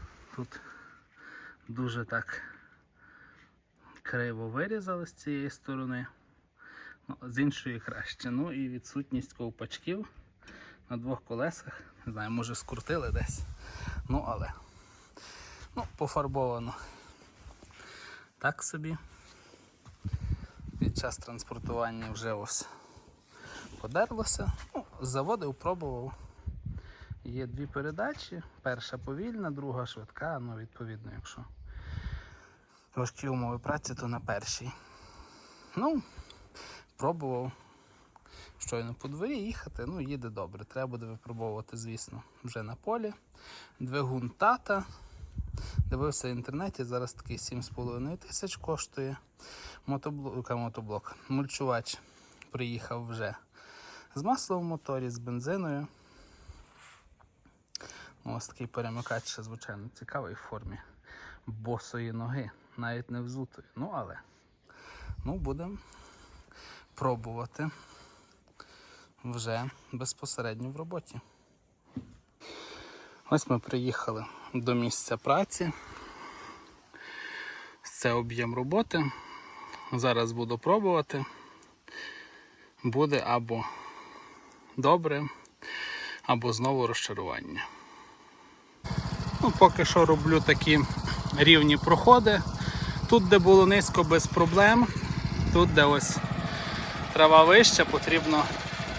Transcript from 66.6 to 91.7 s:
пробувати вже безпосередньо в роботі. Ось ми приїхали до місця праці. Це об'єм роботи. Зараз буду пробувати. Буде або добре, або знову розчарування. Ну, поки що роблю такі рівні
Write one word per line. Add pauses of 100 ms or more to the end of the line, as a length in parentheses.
пробувати (1500)
вже (220)
безпосередньо
в
роботі. (2000)
Ось
ми
приїхали (280)
до
місця
праці. (2000)
Це
об'єм
роботи. (800)
Зараз
буду
пробувати. (1600)
Буде
або (1120)
добре, (1040)
або
знову
розчарування. (1800)
Ну,
поки
що
роблю
такі (580)
рівні